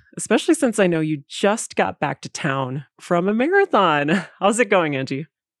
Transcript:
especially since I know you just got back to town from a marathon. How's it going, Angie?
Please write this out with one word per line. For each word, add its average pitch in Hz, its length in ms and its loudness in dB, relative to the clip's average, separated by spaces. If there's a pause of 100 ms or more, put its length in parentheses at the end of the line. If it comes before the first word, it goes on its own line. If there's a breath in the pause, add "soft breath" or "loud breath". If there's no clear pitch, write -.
(160)
especially - 380 0
since 240 260 0
I 185 80 4
know 170 100 0
you 156 300 -4
just - 480 -2
got 185 240 -2
back 143 220 -4
to - 60 -14
town 135 580 -4 (140)
from 175 280 0
a 214 60 0
marathon. 196 920 2 (140 loud breath)
How's 202 180 2
it 240 100 2
going, 170 280 2
Angie? 135 320 -6 (320)